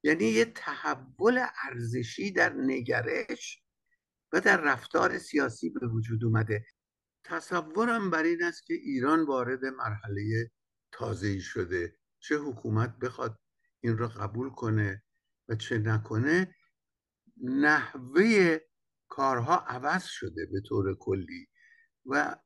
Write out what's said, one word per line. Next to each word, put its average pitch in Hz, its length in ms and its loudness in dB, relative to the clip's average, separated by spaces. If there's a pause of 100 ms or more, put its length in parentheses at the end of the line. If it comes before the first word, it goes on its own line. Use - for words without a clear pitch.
یعنی 165 220 2
یه 226 200 4
تحول 156 1000 0 (160)
ارزشی 120 720 -4
در 165 200 2
نگرش 131 1120 -2 (680)
و 175 80 4
در 190 200 4
رفتار 165 580 0
سیاسی 139 520 -2
به 127 160 -6
وجود 113 380 -2
اومده. 110 420 2 (580)
تصورم 180 880 0
بر 160 120 2
این 170 220 2
است 170 220 -4
که 170 80 -2
ایران 143 500 2
وارد 131 400 0
مرحله 113 840 -4 (420)
تازه‌ای 98 480 -4
شده. 87 560 -4 (220)
چه - 180 -2
حکومت 113 600 -2
بخواد 123 420 -6 (400)
این 117 180 0
رو 117 100 -2
قبول 110 420 -6
کنه 107 540 -2 (440)
و 113 60 -4
چه 113 240 -4
نکنه، 113 760 0 (840)
نحوه 147 1200 4 (480)
کارها 135 480 2
عوض 147 480 -2
شده - 420 -8
به 101 140 -4
طور 98 340 0
کلی 90 540 -6 (580)
و 143 400 0